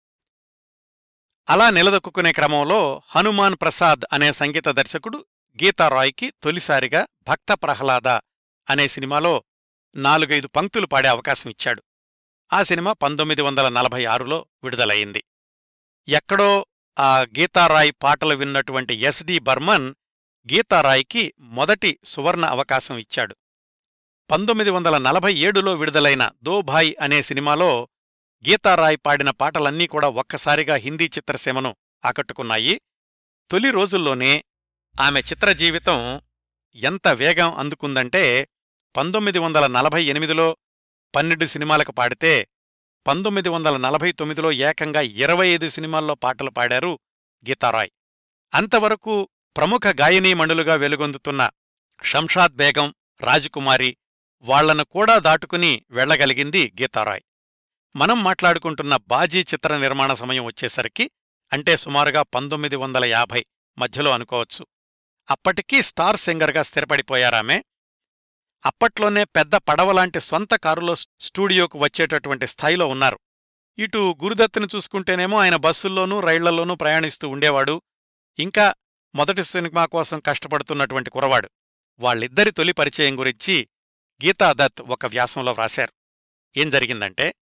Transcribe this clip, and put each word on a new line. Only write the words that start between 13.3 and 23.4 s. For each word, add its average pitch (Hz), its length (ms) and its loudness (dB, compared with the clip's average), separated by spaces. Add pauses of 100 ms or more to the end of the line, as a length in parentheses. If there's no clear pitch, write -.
వందల 135 260 2
నలభై 123 360 0
ఆరులో 123 420 -2 (180)
విడుదలయింది. 104 600 -2 (840)
ఎక్కడో 196 580 0 (320)
ఆ 135 240 4
గీతారాయ్ 156 680 2 (100)
పాటలు 147 320 2
విన్నటువంటి 135 600 -4
ఎస్ 135 300 -2
డి 170 140 -2
బర్మన్ 135 560 0 (580)
గీతారాయ్కి 160 880 2
మొదటి 147 640 -2
సువర్ణ 165 400 -2
అవకాశం 131 540 -2
ఇచ్చాడు. 110 380 -6 (920)